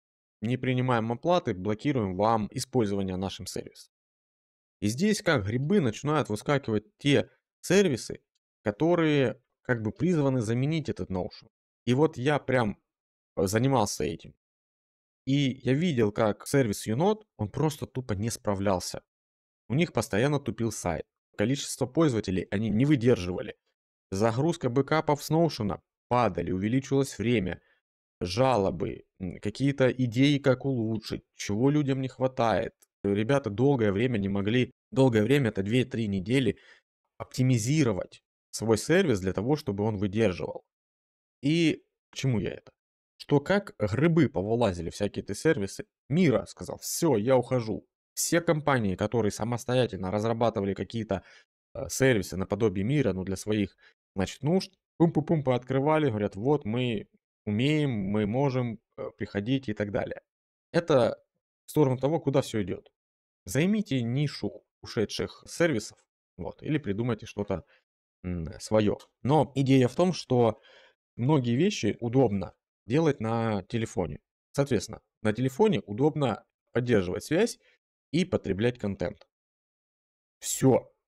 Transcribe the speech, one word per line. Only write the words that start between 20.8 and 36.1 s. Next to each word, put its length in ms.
Количество 500
пользователей 640
они 180
не 160
выдерживали. 680
Загрузка 580
бэкапов 540
с 80
Notion 480
падали, 420
увеличилось 680
время. 420
Жалобы, 840
м, 220
какие-то 500
идеи, 480
как 260
улучшить, 580
чего 360
людям 300
не 80
хватает. 640
Ребята 480
долгое 420
время 260
не 100
могли, 420
долгое 320
время, 260
это 140
две-три 440
недели, 500